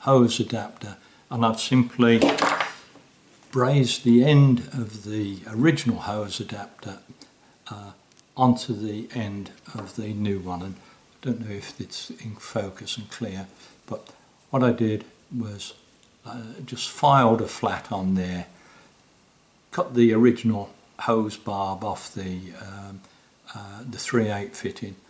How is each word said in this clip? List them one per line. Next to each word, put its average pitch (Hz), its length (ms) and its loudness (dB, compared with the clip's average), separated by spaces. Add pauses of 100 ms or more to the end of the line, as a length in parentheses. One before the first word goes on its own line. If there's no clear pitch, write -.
hose 123 400 4
adapter, 104 560 -8 (340)
and 117 140 0
I've 113 160 2
simply 120 600 4 (1300)
brazed 131 540 2
the 120 200 8
end 143 360 8 (120)
of 107 320 -8
the 101 440 -6
original 117 520 0
hose 104 400 -6
adapter, 101 600 -14 (720)
uh, 101 220 -14 (440)
onto 123 360 2
the 107 420 -8
end 101 360 -8 (240)
of 101 220 -12
the 107 120 -8
new 104 300 -2
one. 90 240 -8
And 95 140 -12
I - 500 -18
don't 117 140 -4
know 104 140 -10
if - 260 -12
it's - 300 -12
in 110 260 -14
focus - 600 -10
and 104 140 -14
clear, 95 380 -10 (380)
but - 240 -12 (400)
what 123 120 0
I 123 80 6
did 110 340 0 (320)
was, 104 360 -10 (520)
uh, 117 180 -14 (220)
just - 240 -6
filed 127 520 6
a 104 80 -4
flat - 420 -4
on 95 240 0
there, 90 320 -4 (1300)
cut - 220 -4
the 117 180 6
original 110 600 2 (280)
hose 110 360 -2
barb 98 460 -6
off 101 320 -8
the, 92 460 -10
um, 98 400 -16 (540)
uh, 101 360 -16
the 123 80 -12
three 113 300 0
eight 101 260 -6
fitting, - 400 -10 (160)